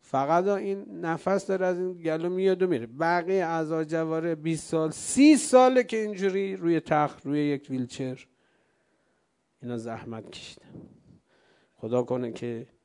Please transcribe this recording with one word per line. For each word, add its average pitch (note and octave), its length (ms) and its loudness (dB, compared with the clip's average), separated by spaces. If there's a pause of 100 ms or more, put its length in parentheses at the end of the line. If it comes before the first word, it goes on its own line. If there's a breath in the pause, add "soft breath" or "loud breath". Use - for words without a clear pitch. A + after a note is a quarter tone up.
فقط D#3+ 460 0
این G3 380 -2 (200)
نفس F#3 420 -2
داره F#3 180 0
از F3+ 140 0
این F#3 140 -4
گلو E3 360 -2
میاد F#3 320 2
و F#3 60 2
میره. B2 180 0
بقیه E3+ 600 0
اعضا D#3+ 380 -2
جواره D#3+ 520 -2
بیست D#3 360 -4
سال، D#3+ 200 0
سی C#4+ 460 6
ساله B3+ 460 6
که A3+ 140 -2
اینجوری G3 580 -2
روی E3+ 240 2
تخت، D3+ 460 0
روی D3 140 -2
یک C#3+ 300 -2
ویلچر C3 560 -6 (1400)
اینا A#2+ 160 -8
زحمت A2+ 540 -12
کشیدن. - 340 -18 (1120 soft breath)
خدا B2 260 -2
کنه B2 280 -4
که A#2+ 360 -10 (180)